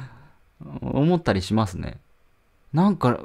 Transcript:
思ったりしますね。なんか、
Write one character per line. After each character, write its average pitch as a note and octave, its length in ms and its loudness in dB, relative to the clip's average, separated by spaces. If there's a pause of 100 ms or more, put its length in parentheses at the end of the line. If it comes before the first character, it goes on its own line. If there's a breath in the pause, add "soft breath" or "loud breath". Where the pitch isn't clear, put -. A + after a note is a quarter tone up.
(800 loud breath)
思 C#3+ 360 2
っ - 20 2
た A#2 140 0
り F#2+ 80 0
し G#2 120 -4
ま A2 140 2
す F#2 80 -8
ね。 - 240 -10 (760)
な F3 160 4
ん F#3 60 2
か、 B2 300 2